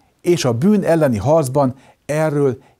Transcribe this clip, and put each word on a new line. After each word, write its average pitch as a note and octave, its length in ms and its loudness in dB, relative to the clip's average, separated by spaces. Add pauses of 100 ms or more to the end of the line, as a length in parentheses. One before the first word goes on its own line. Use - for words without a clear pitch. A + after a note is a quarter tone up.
(220)
És F3 240 0
a B2 80 0
bűn F3+ 300 2
elleni D3 340 0
harcban C3+ 580 0 (300)
erről D3 520 -2 (220)